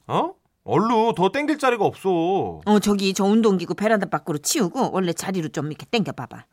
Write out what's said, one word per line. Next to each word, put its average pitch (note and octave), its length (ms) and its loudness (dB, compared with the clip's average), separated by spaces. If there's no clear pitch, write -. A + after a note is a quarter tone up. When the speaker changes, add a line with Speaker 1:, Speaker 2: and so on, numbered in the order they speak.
Speaker 1:
어? C4 260 -2
얼루, A3 520 2
더 F#3 140 2
당길 D4 300 -2
자리가 A#3+ 260 2
없어. E3 800 -2
Speaker 2:
어, G#3 140 6
저기 G3 340 0
저 G3 100 0
운동기구 G3 520 2
베란다 G#3 320 0
밖으로 D3+ 320 -4
치우고 G#3+ 540 -2
원래 F3 200 -2
자리로 F3+ 360 -4
좀 D3 180 -6
이렇게 D3+ 180 -12
당겨봐봐. C#3+ 680 -6